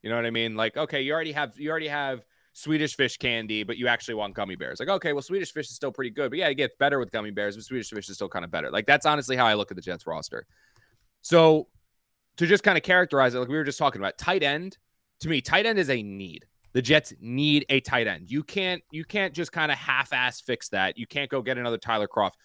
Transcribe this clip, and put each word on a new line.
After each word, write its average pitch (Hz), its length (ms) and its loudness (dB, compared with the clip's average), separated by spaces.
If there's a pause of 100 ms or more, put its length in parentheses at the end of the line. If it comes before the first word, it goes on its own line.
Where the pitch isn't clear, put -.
You 107 80 -8
know 117 60 -2
what 117 100 0
I 117 60 -2
mean? 113 240 -2
Like, 113 220 -2
okay, 151 240 -2
you 135 100 -2
already 160 220 -4
have, 139 260 -6
you 147 100 -6
already 156 200 -4
have 139 340 -4 (320)
Swedish 151 400 -2
Fish 131 220 0
candy, 110 460 -2
but 101 140 -6
you 123 100 -2
actually 120 260 0
want 104 220 -6
gummy 98 200 -4
bears. 69 240 -8
Like, 131 80 -6
okay, 170 240 0
well, 139 120 -2
Swedish 185 280 -4
Fish 151 180 -8
is - 60 -14
still 139 160 -6
pretty 127 200 -6
good, 139 180 -2
but 135 80 -8
yeah, 180 100 2
it 143 80 0
gets 135 200 0
better 139 240 4
with 120 120 -4
gummy 107 200 -4
bears, 104 260 -4
but 110 80 -14
Swedish 127 240 -6
Fish 107 180 -8
is 98 80 -14
still 95 140 -6
kinda 87 180 -6
better. 78 220 -4
Like, 104 160 -2
that's 147 220 4
honestly 139 280 2
how 123 120 6
I 107 80 6
look 104 160 -2
at 98 40 -12
the 90 60 -12
Jets 85 260 -8
roster. 78 380 -8 (760)
So 160 460 6 (680)
to 170 80 2
just 180 180 6
kinda 185 160 6
characterize 147 540 4
it, 123 60 -2
like 123 100 -4
we 143 80 -2
were 156 60 0
just 139 160 -6
talking 135 200 0
about, 98 180 -4
tight 180 260 0
end, 156 340 -2 (420)
to - 100 -6
me, 147 120 0
tight 190 240 2
end 220 140 2
is 151 100 2
a 120 140 0
need. 98 420 -10 (280)
The 127 80 2
Jets 147 380 2
need 143 500 2
a 139 100 4
tight 123 260 0
end. 90 240 -4
You 143 140 -2
can't, 185 480 -4
you 156 120 -8
can't 190 300 -4
just 160 180 -6
kinda 156 220 0
half-ass 127 680 0
fix - 280 -4
that. 95 260 0
You 117 120 -10
can't 143 240 -6
go 135 100 0
get 123 160 -4
another 120 200 -2
Tyler 107 300 0
Kroft. 98 260 0 (120)